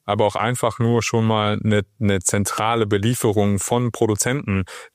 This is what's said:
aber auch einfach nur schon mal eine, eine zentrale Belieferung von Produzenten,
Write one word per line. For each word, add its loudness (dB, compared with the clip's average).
aber 0
auch -2
einfach -2
nur 2
schon 0
mal 2
eine, 2
eine 0
zentrale 0
Belieferung 0
von 0
Produzenten, 0